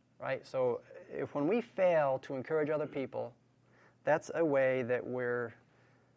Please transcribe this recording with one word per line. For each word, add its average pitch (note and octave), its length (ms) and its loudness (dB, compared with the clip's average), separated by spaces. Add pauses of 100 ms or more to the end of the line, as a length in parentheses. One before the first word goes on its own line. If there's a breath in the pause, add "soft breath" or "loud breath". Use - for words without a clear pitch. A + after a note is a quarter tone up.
(200)
right? C3 260 -6
So B2+ 340 0 (320)
if, C#3 220 -6
when C#3+ 140 0
we A#3 120 2
fail D#3 640 2
to C#3 140 -8
encourage D3+ 340 0
other D3+ 160 0
people, A#2+ 460 -6 (720 soft breath)
that's D#3 300 2
a E3 100 2
way C3 380 4
that A#2+ 240 0
we're A#2+ 480 -4 (640 soft breath)